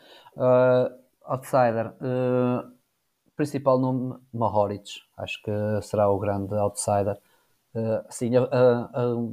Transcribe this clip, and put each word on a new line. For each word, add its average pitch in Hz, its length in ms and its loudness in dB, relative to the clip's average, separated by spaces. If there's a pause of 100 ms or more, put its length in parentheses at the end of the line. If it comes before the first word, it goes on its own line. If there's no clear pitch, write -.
(360)
Uh, 127 520 4 (380)
outsider. 120 600 0 (140)
Uh, 127 720 -2 (640)
principal 135 420 0
nome, 127 400 -2 (140)
Mohoric. 101 680 -2 (160)
Acho - 260 -10
que - 80 -8 (320)
será 104 260 0
o 98 100 2
grande 98 360 -4
outsider. 101 640 -2 (580)
Uh, 110 360 -4
sim, 123 260 -2
a, 123 60 6
a, 123 420 4
a, 123 300 -4 (180)